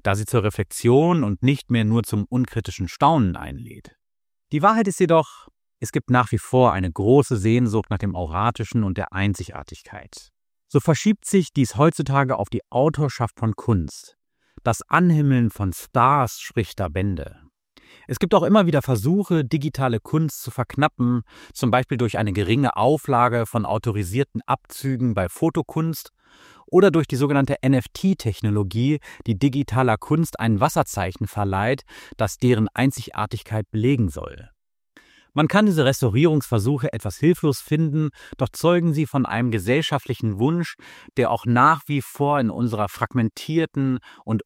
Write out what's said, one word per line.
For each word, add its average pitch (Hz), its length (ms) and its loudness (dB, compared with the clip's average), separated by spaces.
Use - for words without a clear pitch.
da 98 140 2
sie 107 100 -4
zur 120 160 2
Reflexion 135 800 2
und 104 220 -4
nicht 139 260 2
mehr 117 140 2
nur 110 180 2
zum 104 260 -2
unkritischen 120 600 -4
Staunen 143 480 2
einlädt. - 580 -14
Die 147 120 -2
Wahrheit 214 260 4
ist 185 100 -6
jedoch, 165 480 2
es - 140 -8
gibt - 180 -2
nach 123 220 2
wie 110 60 0
vor 123 340 4
eine 92 180 -2
große 123 460 2
Sehnsucht 110 520 2
nach 101 100 -2
dem 98 180 -4
Auratischen 101 640 -2
und 95 160 -2
der - 140 -8
Einzigartigkeit. - 1200 -8
So 143 140 2
verschiebt 202 440 0
sich 190 280 0
dies 135 240 0
heutzutage 139 600 2
auf - 120 -4
die - 200 -6
Autorschaft 139 680 -2
von 110 160 0
Kunst. - 640 -4
Das 117 180 -2
Anhimmeln 147 680 4
von 95 220 -4
Stars 127 680 0
spricht - 400 -6
da 92 80 -2
Bände. 90 540 -6
Es 135 100 -6
gibt 196 160 0
auch 180 80 6
immer 196 240 4
wieder 151 160 2
Versuche, 156 640 0
digitale 135 560 -2
Kunst 156 420 -4
zu - 80 -12
verknappen, 120 720 -2
zum - 180 -2
Beispiel 127 260 0
durch 117 220 -2
eine 104 140 0
geringe 104 440 0
Auflage 120 720 2
von 113 180 -2
autorisierten 107 800 -4
Abzügen 127 680 -4
bei 98 140 -2
Fotokunst 160 800 -4
oder 185 200 6
durch 151 160 2
die 135 80 -4
sogenannte 139 480 0
N-F-T-Technologie, 120 1400 0
die 110 100 0
digitaler 131 600 0
Kunst 156 420 -2
ein 110 220 2
Wasserzeichen 104 640 -2
verleiht, 104 560 -2
das - 200 -2
deren 113 320 2
Einzigartigkeit 113 1040 -4
belegen 117 360 0
soll. - 420 -12
Man 151 160 2
kann 214 180 4
diese 160 180 4
Restaurierungsversuche 131 1080 0
etwas 107 240 -8
hilflos 156 440 0
finden, 156 500 -2
doch 135 160 -2
zeugen 170 420 2
sie 151 120 0
von 131 200 -2
einem 120 240 -2
gesellschaftlichen 113 880 -2
Wunsch, 165 380 -2
der 123 160 0
auch 117 120 -6
nach 131 420 4
wie 143 160 -2
vor 143 360 -2
in 117 120 0
unserer 110 380 -2
fragmentierten 135 1080 -2
und 110 220 -2